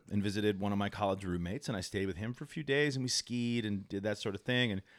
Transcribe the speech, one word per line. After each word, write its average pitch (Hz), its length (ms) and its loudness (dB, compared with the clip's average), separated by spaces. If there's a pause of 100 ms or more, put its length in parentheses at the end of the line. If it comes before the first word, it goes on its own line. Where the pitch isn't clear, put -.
(120)
and 101 100 4
visited 101 380 2
one 101 120 0
of 101 60 0
my 101 120 2
college 98 340 0
roommates, 90 440 -2
and 120 100 -2
I 90 40 -2
stayed 98 240 -2
with 90 120 -4
him 113 160 -4
for 151 100 -10
a 143 40 -12
few 156 160 -8
days, 139 320 2
and 131 80 -2
we 123 60 -2
skied 120 560 0
and 98 220 -2
did 98 160 -4
that 104 140 0
sort 98 180 -4
of - 60 -8
thing. 123 300 2
And 95 100 -2 (180)